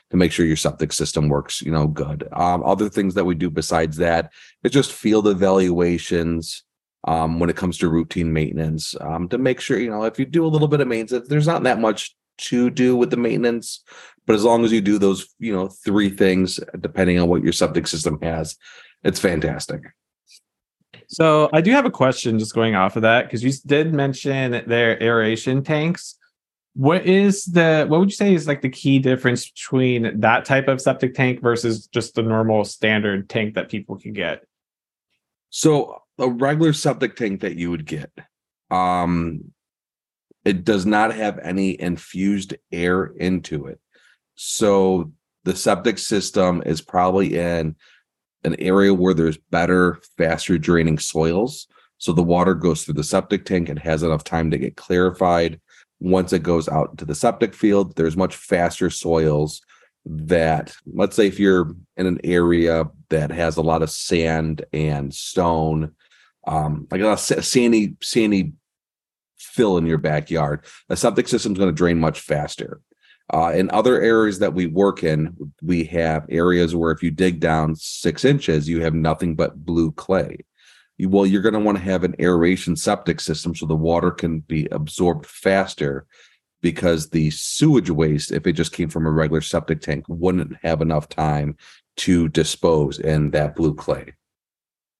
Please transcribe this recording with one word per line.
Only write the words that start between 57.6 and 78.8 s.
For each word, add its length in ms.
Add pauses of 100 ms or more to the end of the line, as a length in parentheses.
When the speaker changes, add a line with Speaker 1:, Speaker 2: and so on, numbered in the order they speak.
Speaker 1:
there's 220
much 180
faster 540
soils 720 (440)
that, 680 (180)
let's 220
say 120
if 120
you're 340 (220)
in 100
an 200
area 640 (180)
that 240
has 240
a 60
lot 200
of 80
sand 840
and 400
stone, 800 (520)
um, 460
like 80
a 160
sa-, 240
sandy, 640
sandy 500 (840)
fill 400
in 80
your 120
backyard, 680 (240)
the 80
septic 320
system's 280
gonna 140
drain 260
much 220
faster. 640 (520)
Uh, 220
in 160
other 300
areas 380
that 140
we 140
work 380
in, 280 (280)
we 240
have 420
areas 480
where 160
if 100
you 80
dig 300
down 340
six 520
inches, 420
you 140